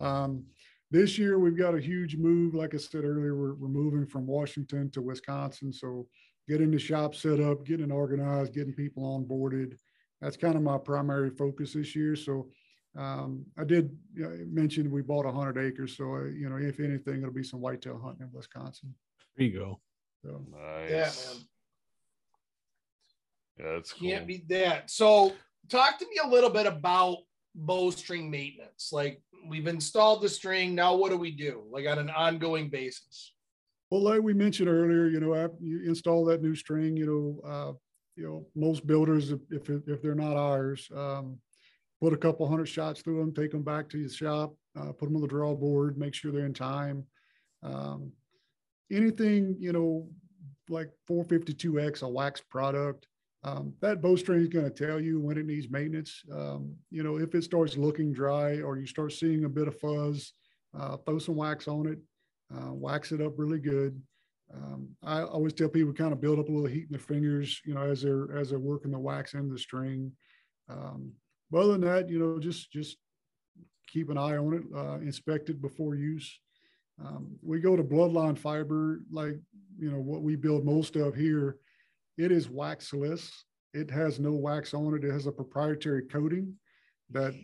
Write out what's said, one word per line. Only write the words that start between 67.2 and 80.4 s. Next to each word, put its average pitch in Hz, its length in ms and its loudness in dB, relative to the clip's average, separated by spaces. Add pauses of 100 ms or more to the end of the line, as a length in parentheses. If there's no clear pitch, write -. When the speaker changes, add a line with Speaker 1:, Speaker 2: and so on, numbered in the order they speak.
Speaker 1:
you 147 100 -4
know, 139 80 -2
as 139 200 0
they're, 139 340 0
as 139 140 -2
they're 135 80 -2
working 143 320 -4
the 135 80 -4
wax 139 360 -6
into 143 180 -4
the 123 60 -6
string. 131 520 -6 (580)
Um, 139 440 -12 (400)
but 160 60 4
other 202 140 8
than 185 100 2
that, 180 260 2
you 165 100 -2
know, 165 220 0
just, 165 320 -6
just 147 240 -8 (880)
keep 160 240 -4
an 143 80 -2
eye 147 180 0
on 151 180 0
it, 170 100 -4 (120)
uh, 143 220 -6
inspect 151 520 -4
it 143 120 -8
before 147 320 -4
use. 147 460 -6 (600)
Um, 143 420 -12
we 160 180 -2
go 185 160 6
to 160 80 4
Bloodline 160 520 4
Fiber, 156 680 -2 (100)
like, 151 260 -4 (400)
you 151 120 -2
know, 139 100 -2
what 147 220 -4
we 151 120 0
build 147 300 2